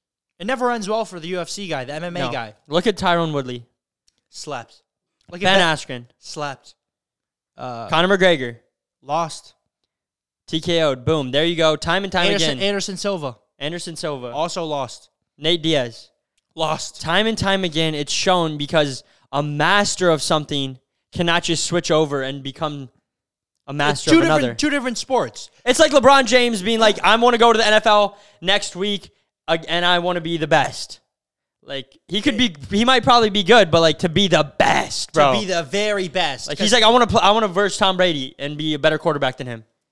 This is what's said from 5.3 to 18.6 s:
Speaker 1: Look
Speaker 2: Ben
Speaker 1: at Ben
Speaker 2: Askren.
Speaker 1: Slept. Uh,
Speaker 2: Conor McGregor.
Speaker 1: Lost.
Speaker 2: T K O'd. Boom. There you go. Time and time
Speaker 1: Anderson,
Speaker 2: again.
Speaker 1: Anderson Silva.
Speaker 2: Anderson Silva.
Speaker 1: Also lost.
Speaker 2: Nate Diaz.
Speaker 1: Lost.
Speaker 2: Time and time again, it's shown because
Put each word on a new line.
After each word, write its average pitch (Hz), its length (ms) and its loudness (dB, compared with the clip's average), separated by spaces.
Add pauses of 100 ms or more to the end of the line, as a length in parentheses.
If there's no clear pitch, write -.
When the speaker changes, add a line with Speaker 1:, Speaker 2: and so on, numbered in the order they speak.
Speaker 1:
Look 175 100 -16
Speaker 2:
Ben 190 200 2
Speaker 1:
at 160 280 0
Ben 123 140 -10
Speaker 2:
Askren. 120 40 -20 (120)
Speaker 1:
Slept. - 560 -12 (800)
Uh, 120 320 -12
Speaker 2:
Conor 185 300 2
McGregor. 135 400 0 (420)
Speaker 1:
Lost. 151 540 -8 (920)
Speaker 2:
T 160 140 -6
K 165 220 0
O'd. 131 220 -2
Boom. 147 260 0
There 143 140 2
you 170 120 0
go. 156 200 2
Time 180 280 -2
and 190 80 -8
time 180 140 2
Speaker 1:
Anderson, 165 320 0
Speaker 2:
again. 180 40 -8
Speaker 1:
Anderson 196 340 -4
Silva. 165 420 -6 (200)
Speaker 2:
Anderson 165 380 -10
Silva. 135 360 -8
Speaker 1:
Also 165 320 -4
lost. 143 460 -8 (280)
Speaker 2:
Nate 156 240 0
Diaz. 139 480 -2 (440)
Speaker 1:
Lost. 156 460 -6
Speaker 2:
Time 185 260 0
and 226 120 -2
time 196 260 -2
again, 160 300 -2
it's 147 180 -8
shown 170 460 0
because 143 460 -2 (280)